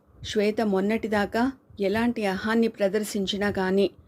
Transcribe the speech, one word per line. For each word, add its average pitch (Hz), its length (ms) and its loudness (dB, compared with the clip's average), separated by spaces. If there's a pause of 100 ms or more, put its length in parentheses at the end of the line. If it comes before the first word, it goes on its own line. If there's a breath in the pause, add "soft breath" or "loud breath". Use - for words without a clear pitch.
(240)
శ్వేత 208 360 0
మొన్నటిదాకా 214 920 0 (280)
ఎలాంటి 220 460 0
అహాన్ని 220 420 0
ప్రదర్శించినా 202 840 -2
కానీ 190 400 2 (180)